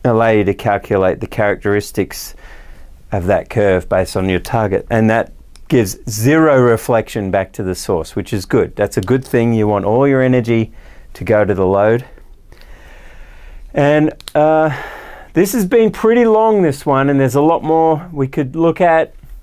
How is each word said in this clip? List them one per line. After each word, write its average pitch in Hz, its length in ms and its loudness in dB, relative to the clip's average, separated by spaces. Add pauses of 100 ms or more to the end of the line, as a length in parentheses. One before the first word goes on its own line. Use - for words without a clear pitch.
allow 113 260 2
you 107 140 4
to 98 100 0
calculate 98 640 -2
the 110 80 -8
characteristics - 1080 -4 (760)
of 90 140 -4
that 92 240 -2
curve 98 380 0
based 95 300 -2
on 92 120 -2
your 92 100 0
target. 104 500 -4
And 110 200 2
that 113 220 0 (360)
gives 113 300 0 (120)
zero 139 500 2
reflection 113 720 0
back 95 220 -2
to 104 100 -8
the 92 120 -4
source, - 400 -4
which 101 180 -6
is 98 120 -4
good. 98 300 0
That's 104 220 -2
a 107 40 -2
good 131 220 0
thing. 117 300 0
You 107 140 2
want 101 180 -2
all 120 220 2
your 135 140 2
energy 117 520 0 (400)
to - 100 -12
go 107 220 2
to 98 80 0
the 92 120 0
load. 104 400 2 (1700)
And, 151 400 2 (220)
uh, 156 400 2 (580)
this 190 200 2
has 220 120 0
been 226 260 2
pretty 233 340 2
long, 220 360 2
this 143 240 -2
one, 139 240 2
and 139 80 2
there's 131 180 0
a 143 60 4
lot 156 220 2
more 160 480 0
we 139 160 -4
could 139 280 -6
look 165 260 0
at. 160 320 2 (300)